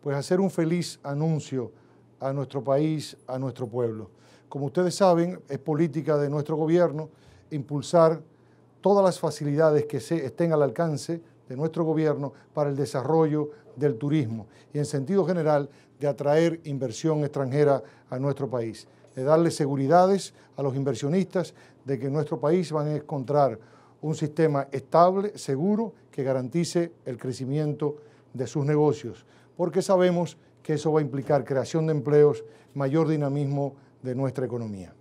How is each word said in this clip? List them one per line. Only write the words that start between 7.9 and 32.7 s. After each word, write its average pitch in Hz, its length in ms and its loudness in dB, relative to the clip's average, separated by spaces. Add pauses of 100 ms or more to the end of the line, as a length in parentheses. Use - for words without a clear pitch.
todas 202 200 4
las 185 160 2
facilidades 151 680 2
que 143 120 -6
se, 160 280 -4
estén 165 260 0
al 151 100 4
alcance 160 600 -2 (260)
de 127 80 -12
nuestro 160 280 -2
gobierno 151 500 -2 (180)
para 147 160 -2
el 139 80 -4
desarrollo 147 720 0 (280)
del 135 200 0
turismo 123 500 -2 (280)
y, 147 40 -4
en 147 60 -2
sentido 147 400 0
general, 151 460 0 (280)
de 147 80 -4
atraer 156 580 2
inversión 143 560 -2
extranjera 143 640 2 (280)
a 127 80 -6
nuestro 135 320 -4
país, 113 360 -6 (280)
de 131 100 -6
darle 160 260 4
seguridades 160 840 2 (240)
a 139 60 -6
los 135 120 -2
inversionistas 143 800 -2 (320)
de 131 140 -4
que 131 80 -6
en 135 80 -4
nuestro 151 260 -2
país 156 320 0
van 151 140 -2
a 151 100 -2
encontrar 139 640 0 (420)
un 156 140 -4
sistema 151 580 0
estable, 180 640 2
seguro, 196 560 -2 (180)
que 143 120 -8
garantice 135 680 -2 (120)
el 120 140 -8
crecimiento 147 800 -4 (340)
de 123 140 -6
sus 143 180 -2
negocios, 147 640 0 (280)
porque 175 280 0
sabemos 180 560 2 (240)
que 156 100 -4
eso 147 200 0
va 151 80 4
a - 20 0
implicar 139 420 0
creación 143 420 -2
de 160 60 0
empleos, 147 500 4 (300)